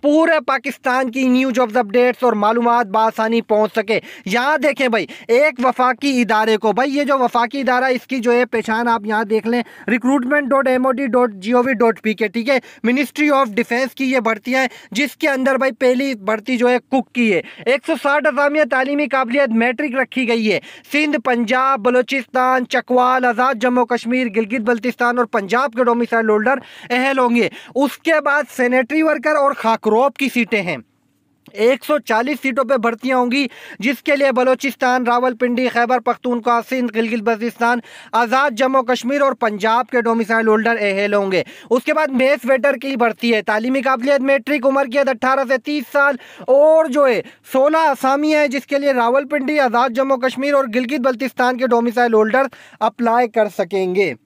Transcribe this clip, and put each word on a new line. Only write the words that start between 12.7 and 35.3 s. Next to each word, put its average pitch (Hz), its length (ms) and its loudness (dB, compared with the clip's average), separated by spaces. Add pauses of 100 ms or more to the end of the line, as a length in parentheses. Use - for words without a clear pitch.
Ministry 277 480 0
of 269 220 0
Defence 240 380 -2
की 269 120 -6
ये 262 160 0
भर्तियाँ 226 400 -2
हैं, 254 80 -2 (240)
जिसके 285 340 -2
अंदर 262 300 0
भाई 262 160 0
पहली 262 400 0 (100)
भर्ती 220 340 -4
जो 240 100 2
है 247 140 2
कुक - 340 -2
की 240 160 2
है। 170 100 2 (260)
एक 262 180 0
सौ 320 120 -2
साठ 285 300 0
असामियाँ 285 400 0
तालीमी 285 400 0
काबिलियत 262 460 0
मैट्रिक 240 440 0
रखी 254 280 -2
गई 233 200 0
है। 185 140 2 (320)
सिंध, 302 300 0
पंजाब, 254 580 0
बलूचिस्तान, 254 880 0
चकवाल, 254 580 0
आज़ाद 247 340 0
जम्मू 247 260 2
कश्मीर, 240 440 -2
गिलगित 220 340 -2
बल्तिस्तान 240 560 0
और 247 100 2
पंजाब 226 460 -2
के 254 80 0
डोमिसाइल 233 460 0
होल्डर 214 320 2 (300)
अहल 262 280 0
होंगे। 240 300 2 (280)
उसके 311 440 0
बाद 285 280 0
सैनिटरी 254 540 0
वर्कर 302 340 0
और 277 180 2
खाकरोब 226 580 0
की 269 160 -4
सीटें 226 340 -2
हैं। 160 180 -6 (760)
एक 233 260 2
सौ - 160 0
चालीस 240 420 -2
सीटों 269 240 -2
पे 262 120 0
भर्तियां 233 420 -2
होंगी, 247 300 0 (320)
जिसके 277 340 -2
लिए 269 160 2
बलूचिस्तान, 254 760 0
रावलपिंडी, 247 640 0